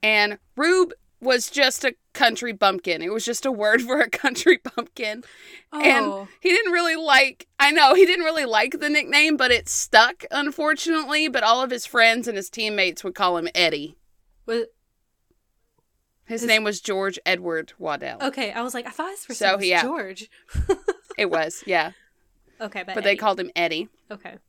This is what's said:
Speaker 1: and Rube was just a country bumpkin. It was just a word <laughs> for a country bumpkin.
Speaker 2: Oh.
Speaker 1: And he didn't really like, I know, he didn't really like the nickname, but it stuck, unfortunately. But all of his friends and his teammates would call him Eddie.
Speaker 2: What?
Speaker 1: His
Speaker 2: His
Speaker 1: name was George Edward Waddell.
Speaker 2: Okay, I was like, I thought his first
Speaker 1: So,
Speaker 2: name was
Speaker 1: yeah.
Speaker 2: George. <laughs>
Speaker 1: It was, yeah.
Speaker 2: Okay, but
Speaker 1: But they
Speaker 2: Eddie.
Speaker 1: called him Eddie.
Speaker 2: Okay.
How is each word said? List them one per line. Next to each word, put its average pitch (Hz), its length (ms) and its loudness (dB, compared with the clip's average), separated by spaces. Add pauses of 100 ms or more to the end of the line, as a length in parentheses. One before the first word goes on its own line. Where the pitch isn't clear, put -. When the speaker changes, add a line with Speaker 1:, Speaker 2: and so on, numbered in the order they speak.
Speaker 1:
and 208 380 0 (180)
Rube 349 360 2 (280)
was 247 300 0
just 269 340 0
a 254 120 -2 (180)
country 233 380 0
bumpkin. 185 500 -2
It 175 100 -6
was 220 120 -6
just 233 200 -6
a 269 60 -2
word 220 320 0
<laughs> - 0 -
for 247 180 -2
a - 80 2
country - 520 2 (160)
bumpkin. 233 480 -10 (480)
Speaker 2:
Oh. 302 100 -6
Speaker 1:
And 208 460 2 (120)
he 359 100 0
didn't 381 200 2
really 339 240 0
like, 277 540 2 (100)
I 285 140 4
know, 302 220 6
he 370 120 10
didn't 349 180 0
really 320 200 0
like 226 340 0
the 294 100 -4
nickname, 302 480 2
but 254 140 2
it 240 180 0
stuck, - 640 4
unfortunately. 302 960 -2
But 254 160 -2
all 233 180 4
of 247 120 -4
his 254 120 -8
friends 226 440 2
and 220 80 -4
his 190 120 -8
teammates 208 540 -4
would 185 140 -10
call 180 200 0
him 170 200 -4
Eddie. 156 400 0 (480)
Speaker 2:
What? 233 280 -6 (1500)
Speaker 1:
His 233 180 -8
Speaker 2:
His 233 60 -4
Speaker 1:
name 220 140 4
was 208 180 -4
George 196 460 -4
Edward 170 520 -4
Waddell. 143 440 -8
Speaker 2:
Okay, 269 300 -6
I 233 100 -8
was 247 120 -8
like, 240 120 -10
I 240 40 -14
thought 320 200 -10
his 392 140 -16
first 240 160 -12
Speaker 1:
So, 208 60 0
Speaker 2:
name 190 100 4
was 196 100 -2
Speaker 1:
yeah. 175 160 4
Speaker 2:
George. 220 480 -8 (380)
<laughs> - 500 -4
Speaker 1:
It 196 120 0
was, 165 360 -4
yeah. 170 240 0 (680)
Speaker 2:
Okay, 202 240 -10
but 185 100 -12
Speaker 1:
But 214 80 -4
they 196 80 2
Speaker 2:
Eddie. 202 80 0
Speaker 1:
called 202 220 0
him 180 160 -6
Eddie. 170 320 -2 (200)
Speaker 2:
Okay. 202 280 -18 (120)